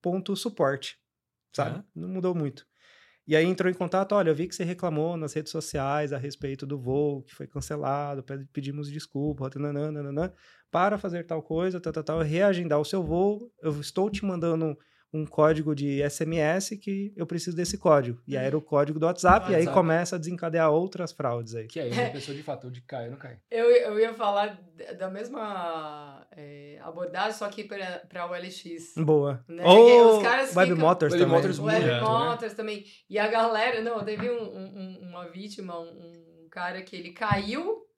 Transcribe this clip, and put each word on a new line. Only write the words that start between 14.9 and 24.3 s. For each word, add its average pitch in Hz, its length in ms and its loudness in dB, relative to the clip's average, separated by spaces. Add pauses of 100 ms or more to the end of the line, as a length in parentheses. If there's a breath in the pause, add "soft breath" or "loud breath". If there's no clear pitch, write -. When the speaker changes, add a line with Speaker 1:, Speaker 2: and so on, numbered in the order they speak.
Speaker 1:
um 156 140 -4
código 156 480 2
de 139 280 -2
S 143 200 -2
M 160 160 -2
S 180 380 0
que 202 400 -8
eu 165 100 -4
preciso 175 300 -6
desse 180 200 -4
código. 135 520 4
E 139 80 -4
aí 131 100 -2
era 139 100 -2
o 151 60 -2
código 151 360 0
do 156 80 0
WhatsApp, 180 440 4
e 190 40 4
aí 160 80 4
Speaker 3:
WhatsApp. 175 120 -2
Speaker 1:
começa 175 420 2
a - 20 -4
desencadear 165 520 -2
outras 175 400 -2
fraudes 120 460 -6
aí. 110 100 -10
Speaker 3:
Que 160 140 -10
aí 127 120 -6 (140)
a 208 40 -4
pessoa, 139 260 -12
de 151 80 -14
fato, 131 240 -10
onde 123 120 -14
cai 123 260 -12
ou 120 40 -12
não 135 80 -16
cai. 123 200 -18 (120)
Speaker 4:
Eu, 233 200 2
eu 233 280 4
ia 226 160 2
falar 208 420 0 (200)